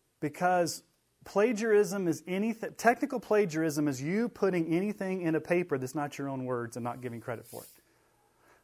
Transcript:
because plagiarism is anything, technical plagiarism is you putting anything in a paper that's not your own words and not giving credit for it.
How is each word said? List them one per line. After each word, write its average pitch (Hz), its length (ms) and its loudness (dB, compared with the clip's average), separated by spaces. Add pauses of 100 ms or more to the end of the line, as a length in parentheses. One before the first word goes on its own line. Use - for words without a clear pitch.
(200)
because 175 640 0 (420)
plagiarism 208 800 2
is 156 220 0
anything, 202 480 -2
technical 240 420 2
plagiarism 160 720 2
is 131 120 -2
you 196 280 0
putting 175 440 0
anything 190 500 -2
in 160 120 2
a 156 60 0
paper 175 380 0
that's 127 160 -6
not 147 240 -4
your 139 100 -6
own 131 160 -6
words 120 320 -4
and 120 80 -6
not 120 160 -6
giving 117 200 -8
credit 113 260 -8
for 113 160 -12
it. - 60 -20 (960)